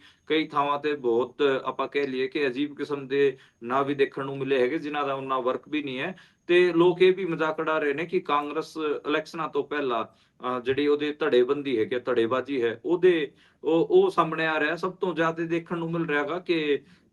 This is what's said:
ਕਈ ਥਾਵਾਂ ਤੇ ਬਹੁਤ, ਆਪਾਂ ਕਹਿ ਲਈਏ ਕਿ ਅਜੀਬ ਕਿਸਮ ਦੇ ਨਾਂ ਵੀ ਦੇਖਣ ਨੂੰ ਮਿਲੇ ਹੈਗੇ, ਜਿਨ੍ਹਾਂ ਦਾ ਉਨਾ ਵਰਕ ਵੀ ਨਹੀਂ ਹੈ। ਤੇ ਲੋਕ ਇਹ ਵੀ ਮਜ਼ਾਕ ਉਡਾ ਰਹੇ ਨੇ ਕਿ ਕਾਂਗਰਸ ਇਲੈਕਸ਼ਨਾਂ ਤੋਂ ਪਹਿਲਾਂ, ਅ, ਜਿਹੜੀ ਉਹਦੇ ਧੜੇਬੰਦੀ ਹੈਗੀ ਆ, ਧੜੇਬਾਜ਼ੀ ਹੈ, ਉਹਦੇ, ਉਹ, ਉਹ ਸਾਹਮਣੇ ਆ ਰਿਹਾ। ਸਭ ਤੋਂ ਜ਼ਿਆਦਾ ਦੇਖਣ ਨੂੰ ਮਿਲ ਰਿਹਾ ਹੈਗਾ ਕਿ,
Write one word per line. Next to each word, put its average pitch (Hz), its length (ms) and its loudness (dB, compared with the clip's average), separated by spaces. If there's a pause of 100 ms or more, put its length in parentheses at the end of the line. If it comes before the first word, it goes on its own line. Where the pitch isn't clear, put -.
(280)
ਕਈ 156 200 0
ਥਾਵਾਂ 143 320 -2
ਤੇ 147 140 -2
ਬਹੁਤ, 127 720 0
ਆਪਾਂ 131 220 -4
ਕਹਿ 143 200 -2
ਲਈਏ 131 200 -2
ਕਿ 143 200 -2
ਅਜੀਬ 143 280 -4
ਕਿਸਮ 139 320 -6
ਦੇ 139 300 2 (260)
ਨਾਂ 127 200 0
ਵੀ 139 100 -2
ਦੇਖਣ 135 320 -2
ਨੂੰ 139 120 -8
ਮਿਲੇ 135 220 0
ਹੈਗੇ, 127 180 2
ਜਿਨ੍ਹਾਂ 147 300 -4
ਦਾ 139 60 -2
ਉਨਾ 135 260 -4
ਵਰਕ 123 300 -4
ਵੀ 147 140 -4
ਨਹੀਂ 131 160 -8
ਹੈ। 180 160 -6 (320)
ਤੇ 175 260 6
ਲੋਕ 170 280 4
ਇਹ 185 120 8
ਵੀ 190 120 -6
ਮਜ਼ਾਕ 160 340 -2
ਉਡਾ 156 180 0
ਰਹੇ 147 160 0
ਨੇ 160 120 -6
ਕਿ 165 140 -2
ਕਾਂਗਰਸ 147 540 -4 (340)
ਇਲੈਕਸ਼ਨਾਂ 156 420 -4
ਤੋਂ 143 140 -2
ਪਹਿਲਾਂ, 131 420 -4
ਅ, - 540 -8
ਜਿਹੜੀ 135 280 0
ਉਹਦੇ 147 320 0
ਧੜੇਬੰਦੀ 135 600 2
ਹੈਗੀ 107 160 0
ਆ, 123 40 -2
ਧੜੇਬਾਜ਼ੀ 127 640 0
ਹੈ, 113 220 -2
ਉਹਦੇ, 170 460 2 (320)
ਉਹ, 160 280 2
ਉਹ 185 180 6
ਸਾਹਮਣੇ 160 380 0
ਆ 156 120 0
ਰਿਹਾ। 151 160 0
ਸਭ 180 160 -6
ਤੋਂ 180 240 -4
ਜ਼ਿਆਦਾ 165 280 0
ਦੇਖਣ 165 340 -4
ਨੂੰ 165 140 -6
ਮਿਲ 165 140 -2
ਰਿਹਾ 147 180 0
ਹੈਗਾ 156 160 -4
ਕਿ, 151 400 0 (340)